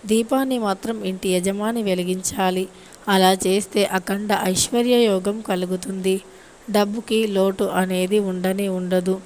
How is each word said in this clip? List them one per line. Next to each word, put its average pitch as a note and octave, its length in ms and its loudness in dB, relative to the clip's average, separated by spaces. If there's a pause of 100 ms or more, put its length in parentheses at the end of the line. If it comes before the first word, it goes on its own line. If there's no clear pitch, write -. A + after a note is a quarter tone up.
(120)
దీపాన్ని B3+ 560 2
మాత్రం G3+ 300 -4 (140)
ఇంటి F#3+ 240 -4
యజమాని G#3 540 -2
వెలిగించాలి. F#3 760 -2 (500)
అలా F#3+ 180 6 (120)
చేస్తే G3 380 0 (160)
అఖండ G3+ 320 -4 (220)
ఐశ్వర్య A#3+ 440 2 (140)
యోగం G3+ 280 0 (100)
కలుగుతుంది. F#3 680 -2 (580)
డబ్బుకి G#3 420 0 (180)
లోటు F#3+ 300 2 (160)
అనేది F#3 380 0 (100)
ఉండనే F#3+ 380 -2 (100)
ఉండదు. F3+ 380 0 (100)